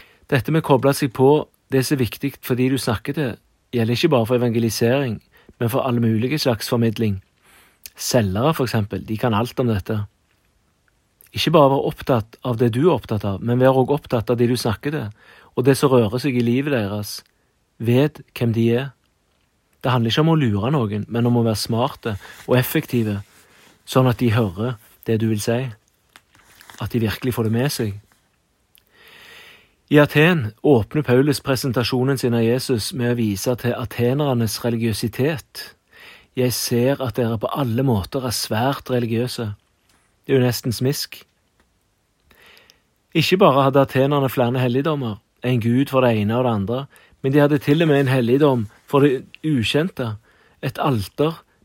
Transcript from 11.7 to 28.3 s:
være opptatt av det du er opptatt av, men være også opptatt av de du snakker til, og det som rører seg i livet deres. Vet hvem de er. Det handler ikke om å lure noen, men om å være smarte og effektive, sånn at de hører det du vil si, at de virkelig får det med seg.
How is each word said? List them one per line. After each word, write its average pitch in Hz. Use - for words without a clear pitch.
være 139
opptatt -
av 123
det 123
du 135
er 170
opptatt 107
av, 98
men 120
være 131
også 143
opptatt 120
av 120
de 120
du 123
snakker 127
til, 120
og 127
det 135
som 135
rører 120
seg 127
i 120
livet 135
deres. 104
Vet 127
hvem 117
de 113
er. 139
Det 127
handler 117
ikke 151
om 165
å 156
lure 113
noen, 107
men 117
om 120
å 117
være 107
smarte 117
og 127
effektive, 117
sånn 131
at 113
de 120
hører 110
det 110
du 110
vil 107
si, 120
at -
de 113
virkelig 110
får 110
det 110
med 131
seg. 104